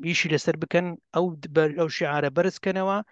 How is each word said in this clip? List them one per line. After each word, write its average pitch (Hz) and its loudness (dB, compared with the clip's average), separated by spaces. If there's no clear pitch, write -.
ئیشی 170 0
لەسەر 156 2
بکەن، 175 0
ئەو 175 2
د-، 165 -14
بەر-، 156 4
ئەو 165 2
شیعارە 147 0
بەرزکەنەوە 190 0